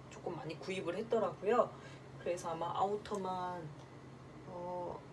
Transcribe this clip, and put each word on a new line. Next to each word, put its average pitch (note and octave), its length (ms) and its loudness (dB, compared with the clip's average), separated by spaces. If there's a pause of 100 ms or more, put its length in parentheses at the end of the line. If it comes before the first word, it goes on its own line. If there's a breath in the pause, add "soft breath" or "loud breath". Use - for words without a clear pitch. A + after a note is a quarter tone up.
조금 - 280 -4
많이 D3+ 220 -4
구입을 F#3 380 0
했더라고요. G#3+ 720 6 (480 loud breath)
그래서 F3 320 0
아마 E3 280 0
아우터만, F#3 880 2 (800)
어, F3 520 -4 (140)